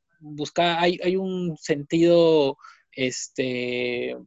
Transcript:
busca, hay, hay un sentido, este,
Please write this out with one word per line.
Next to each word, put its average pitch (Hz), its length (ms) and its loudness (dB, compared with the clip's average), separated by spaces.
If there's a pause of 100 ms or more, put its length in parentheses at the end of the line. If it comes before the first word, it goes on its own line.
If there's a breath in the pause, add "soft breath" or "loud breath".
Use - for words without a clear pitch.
(180)
busca, 160 600 -2
hay, 180 240 2
hay 185 120 0
un 185 420 -4
sentido, 165 960 2 (360 loud breath)
este, 123 1200 -4 (100)